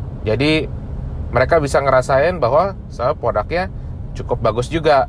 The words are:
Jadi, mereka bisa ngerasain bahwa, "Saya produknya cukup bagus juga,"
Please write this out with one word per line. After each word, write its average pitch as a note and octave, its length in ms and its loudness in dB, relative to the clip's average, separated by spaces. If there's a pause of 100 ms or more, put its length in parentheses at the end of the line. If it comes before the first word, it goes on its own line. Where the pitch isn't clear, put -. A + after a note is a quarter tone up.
(260)
Jadi, C#3+ 400 2 (640)
mereka C3 320 4
bisa C#3+ 160 0
ngerasain C#3 640 2
bahwa, D3+ 320 2 (160)
"Saya B2+ 240 -2
produknya A#2 560 -2 (480)
cukup - 240 -4
bagus A2+ 240 0
juga," D3 440 2